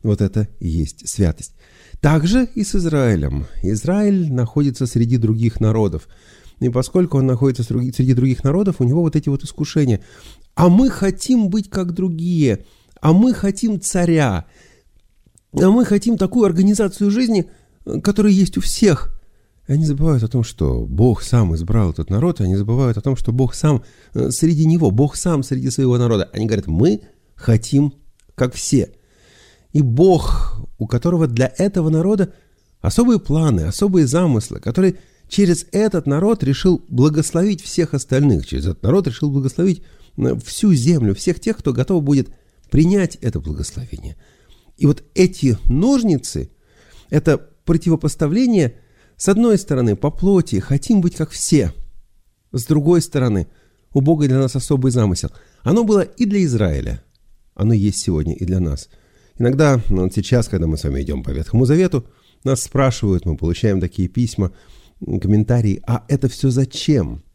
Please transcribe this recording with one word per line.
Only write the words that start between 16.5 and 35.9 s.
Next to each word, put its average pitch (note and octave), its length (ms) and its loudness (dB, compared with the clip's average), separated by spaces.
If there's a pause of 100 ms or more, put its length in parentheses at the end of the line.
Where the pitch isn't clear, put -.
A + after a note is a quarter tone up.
жизни, A3 400 0 (520)
которая G3+ 300 4
есть F#3 240 2
у F#3 60 -2
всех». - 580 0 (480)
И C3+ 40 -2
они D#3 120 2
забывают D3 380 0
о A2 60 -2
том, A#2 160 -2
что B1 420 -4
Бог G2 360 2
сам G#2 320 0
избрал F2+ 360 0
этот D#2 180 -8
народ, D3+ 320 -2
и - 40 0
они F#2 120 0
забывают A#2 400 0
о G2+ 60 -8
том, C3+ 140 -2
что - 160 -2
Бог B2+ 220 0
сам, D3 280 0 (320)
э, B2+ 160 -2
среди D#3+ 340 0
него, D#3+ 260 2
Бог C3+ 260 0
сам D#3+ 260 -2
среди C3 280 -4
своего B2 280 0
народа. A#2 340 0
Они G#2+ 140 -4
говорят: G#2+ 220 -2
«Мы B2+ 340 2 (320)
хотим, C#3 580 0 (420)
как B2+ 200 -2
все». - 380 0 (800)
И D3+ 100 2
Бог, D3 800 2 (160)
у A2 80 -6
которого D#3+ 400 0
для A#2+ 320 0
этого F3+ 320 0
народа F#3 420 0 (480)
особые A#3 400 2
планы, C#3 420 0
особые F3 440 2
замыслы, C3+ 520 0
который F#3 380 0 (320)
через F3 440 0
этот G3+ 340 0